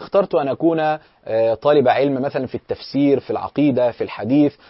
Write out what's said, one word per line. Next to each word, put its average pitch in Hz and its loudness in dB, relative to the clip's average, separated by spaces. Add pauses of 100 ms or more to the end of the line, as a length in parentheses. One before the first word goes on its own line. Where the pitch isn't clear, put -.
اخترت - -2
أن 143 0
أكون، 160 0 (460)
آه، 113 0
طالب 143 2
علم 131 2
مثلًا 135 -6
في - -10
التفسير، 135 -2
في - -8
العقيدة، 120 0
في 110 -6
الحديث، 139 0 (160)